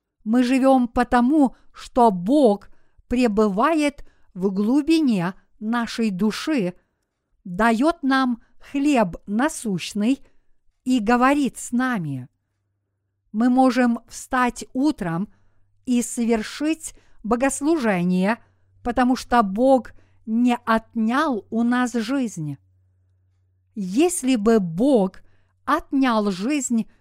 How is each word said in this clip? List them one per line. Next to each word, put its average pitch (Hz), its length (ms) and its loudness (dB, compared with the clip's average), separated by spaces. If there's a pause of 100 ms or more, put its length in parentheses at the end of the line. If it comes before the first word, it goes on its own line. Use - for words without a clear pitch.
(240)
Мы 240 200 2
живём 254 440 2
потому, 247 680 2 (160)
что - 380 2
Бог 202 600 2 (380)
пребывает 240 960 0 (300)
в 185 180 -2
глубине 233 840 0 (240)
нашей 226 500 -4
души, 208 640 -2 (720)
даёт 233 580 0
нам 262 400 0 (160)
хлеб 269 600 -2 (100)
насущный 214 1000 -4 (600)
и 254 140 0
говорит 247 580 0
с - 140 -14
нами. 180 560 -4 (1040)
Мы 226 180 0
можем 247 580 2
встать 247 680 -4
утром 208 580 -2 (540)
и 240 160 0
совершить 233 920 -4 (300)
богослужение, 226 1200 0 (400)
потому 247 320 0
что - 280 0
Бог 233 500 2 (320)
не 240 400 0
отнял 226 840 -2
у 220 140 -2
нас 247 300 0
жизнь. 220 640 -4 (1160)
Если 254 600 0
бы 226 240 2
Бог 190 600 0 (420)
отнял 262 640 0
жизнь 226 720 -4